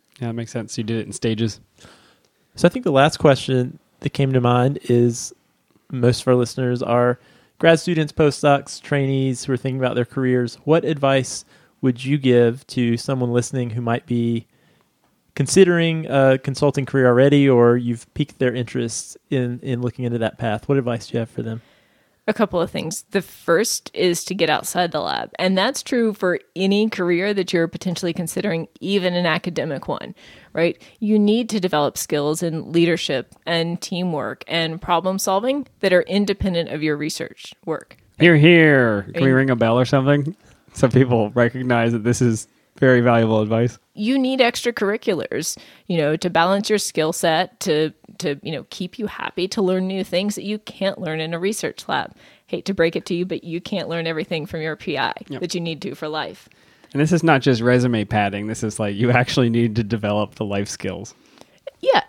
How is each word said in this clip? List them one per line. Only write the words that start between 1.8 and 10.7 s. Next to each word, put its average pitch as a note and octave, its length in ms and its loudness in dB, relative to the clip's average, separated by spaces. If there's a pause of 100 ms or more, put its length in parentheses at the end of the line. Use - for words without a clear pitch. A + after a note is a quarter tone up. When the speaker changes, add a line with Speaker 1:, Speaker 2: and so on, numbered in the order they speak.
Speaker 2:
So - 120 2
I - 20 -2
think B3+ 160 -4
the F3 60 0
last C#3 260 4
question C3 600 2 (220)
that C#3+ 140 -6
came C3+ 200 0
to C3 80 2
mind B2 440 2
is A#2+ 460 2 (600)
most B2 300 2
of - 60 -16
our B2+ 60 6
listeners B2 480 0
are B2 380 0 (400)
grad E3 200 6
students, D#3+ 320 -2
postdocs, C#3+ 680 0
trainees C3+ 640 -2
who C#3 80 -4
are B2 40 0
thinking C3 220 -6
about B2 140 -2
their B2 120 -2
careers. B2+ 580 -2
What D#3+ 220 2